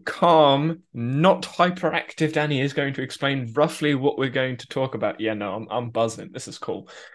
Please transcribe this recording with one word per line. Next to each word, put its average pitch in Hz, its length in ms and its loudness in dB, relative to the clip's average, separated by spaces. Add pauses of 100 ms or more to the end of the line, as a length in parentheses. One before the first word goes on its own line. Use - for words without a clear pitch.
calm, 160 760 4 (120)
not 147 480 2
hyperactive 170 920 -2
Danny 147 280 0
is 135 120 -2
going 139 220 -2
to 135 80 -6
explain 135 520 -4
roughly 147 400 2
what 139 240 0
we're 131 120 0
going 131 260 -2
to - 120 -14
talk 135 260 -4
about. 104 260 -4
Yeah, 110 140 -2
no, 104 200 -6
I'm, 110 160 -8
I'm 120 200 -4
buzzing. 113 420 -2
This - 160 -12
is - 100 -14
cool. - 300 -8 (260)